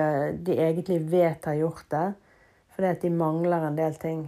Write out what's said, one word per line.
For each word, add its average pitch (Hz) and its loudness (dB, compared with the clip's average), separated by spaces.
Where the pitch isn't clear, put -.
de 180 0
egentlig 165 2
vet 170 2
har 151 -2
gjort 160 -4
det, 156 0
fordi 190 0
at 165 -2
de 175 2
mangler 165 2
en 151 -2
del 160 0
ting. 160 -4